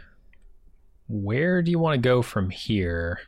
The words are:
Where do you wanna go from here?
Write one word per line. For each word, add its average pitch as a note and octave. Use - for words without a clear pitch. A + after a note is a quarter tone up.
Where B2
do E3+
you F3
wanna D#3+
go B2
from F#2+
here? F2